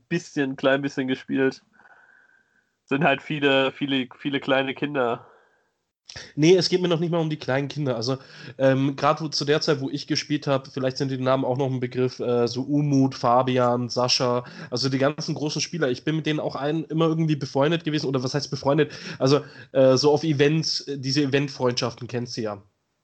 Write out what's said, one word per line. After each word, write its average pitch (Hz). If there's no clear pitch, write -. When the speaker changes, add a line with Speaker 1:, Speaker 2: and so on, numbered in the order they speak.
Speaker 1:
bisschen, 143
klein 139
bisschen 139
gespielt. 131
Sind 139
halt 135
viele, 135
viele, 135
viele 139
kleine 135
Kinder. 131
Speaker 2:
Nee, 160
es 170
geht 180
mir 175
noch 170
nicht 170
mal 170
um 156
die 156
kleinen 135
Kinder. 139
Also, 120
ähm, 135
grad 151
wo, 160
zu 143
der 151
Zeit, 147
wo 131
ich 139
gespielt 147
hab, 135
vielleicht 131
sind 139
die 131
Namen 131
auch 123
noch 139
ein 127
Begriff, 127
äh, 120
so 117
Umut, 139
Fabian, 123
Sascha, 123
also 123
die 131
ganzen 151
großen 147
Spieler. 156
Ich 127
bin 156
mit 151
denen 151
auch 123
ein-, 151
immer 160
irgendwie 160
befreundet 147
gewesen, 151
oder 135
was 127
heißt 139
befreundet? 143
Also, 135
äh, 131
so 139
auf 147
Events, 151
äh, 143
diese 135
Eventfreundschaften 131
kennst 123
du 123
ja. 104